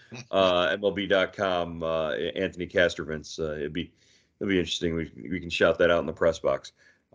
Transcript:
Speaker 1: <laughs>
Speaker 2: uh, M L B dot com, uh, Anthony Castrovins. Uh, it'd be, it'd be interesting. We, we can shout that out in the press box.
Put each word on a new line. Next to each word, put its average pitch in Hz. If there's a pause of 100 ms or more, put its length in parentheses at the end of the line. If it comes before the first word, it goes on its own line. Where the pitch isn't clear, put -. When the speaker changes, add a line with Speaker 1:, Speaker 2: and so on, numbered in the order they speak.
Speaker 1:
<laughs> -
Speaker 2:
uh, 90
M 101
L 101
B 95
dot 92
com, 85
uh, 80
Anthony 85
Castrovins. 82
Uh, 78
it'd 76
be, 82 (500)
it'd 101
be 95
interesting. 82
We, 82 (200)
we 90
can 85
shout 85
that 85
out 85
in 73
the 78
press 82
box. 69 (420)